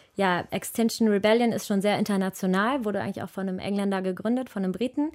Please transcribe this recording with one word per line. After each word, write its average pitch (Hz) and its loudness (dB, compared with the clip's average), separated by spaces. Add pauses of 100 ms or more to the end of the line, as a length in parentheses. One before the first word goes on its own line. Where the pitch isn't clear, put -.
(140)
ja, 185 2
Extinction 226 0
Rebellion 214 4
ist - -4
schon 196 2
sehr 208 2
international, 196 0
wurde 202 -2
eigentlich 202 -6
auch 190 -8
von 190 -6
einem 185 -4
Engländer 196 -2
gegründet, 214 -2
von 196 -4
einem 185 0
Briten. 254 -2